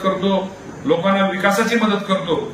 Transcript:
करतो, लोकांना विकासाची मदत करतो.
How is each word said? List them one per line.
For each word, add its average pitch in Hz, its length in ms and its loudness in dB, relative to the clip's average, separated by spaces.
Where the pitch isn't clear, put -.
करतो, 190 540 0
लोकांना 190 440 2
विकासाची 202 460 0
मदत 208 320 2
करतो. 165 460 -2